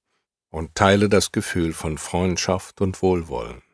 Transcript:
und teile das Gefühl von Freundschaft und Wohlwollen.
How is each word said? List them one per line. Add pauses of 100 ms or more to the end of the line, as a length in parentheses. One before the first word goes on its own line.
(520)
und
teile
das
Gefühl
von
Freundschaft
und
Wohlwollen. (120)